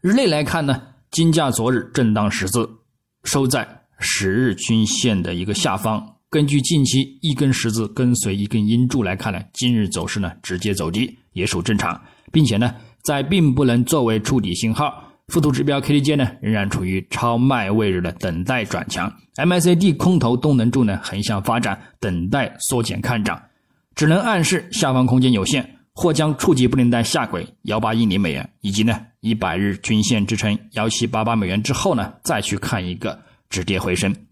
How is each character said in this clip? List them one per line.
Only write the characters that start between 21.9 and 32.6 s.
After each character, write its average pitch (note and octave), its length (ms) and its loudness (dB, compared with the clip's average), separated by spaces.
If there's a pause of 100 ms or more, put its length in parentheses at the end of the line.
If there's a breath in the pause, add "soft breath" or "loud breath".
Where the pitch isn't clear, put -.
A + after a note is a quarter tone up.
等 F2+ 300 -4
待 B2+ 320 -2
缩 B2 220 -2
减 G#2+ 180 -4
看 A2+ 240 -2
涨， F2 160 -4 (540)
只 D3+ 120 0
能 E3 140 4
暗 G3 240 0
示 F3 260 -2
下 C#3 220 0
方 B2+ 140 4
空 B2+ 140 4
间 B2+ 120 4
有 G2 120 2
限， - 340 -4 (160)
或 E3+ 180 2
将 D3+ 240 0
触 - 180 2
及 B2+ 120 4
布 B2+ 100 2
林 B2 140 4
带 A#2 120 2
下 B2+ 220 0
轨 F#2 220 -6 (160)
幺 G#2 160 -2
八 A2 160 -2
一 A#2 100 2
零 G2 160 2
美 E2 120 0
元， C2 180 -8 (100)
以 G2 120 -6
及 G#2 100 0
呢， A2 180 2 (200)
一 A2 120 -2
百 F#2+ 240 -2
日 G2+ 220 -2
均 G#2+ 240 2
线 G#2 240 2
支 A2 100 -2
撑 G#2 220 -2 (140)
幺 A2 160 -2
七 A2+ 180 -2
八 A2 180 -2
八 A#2 120 0
美 G2+ 100 0
元 G2 160 -2
之 C3+ 100 -4
后 F3 220 0
呢， G#2 180 -4 (120)
再 B2 160 -2
去 G2 180 -4
看 F#2+ 260 -4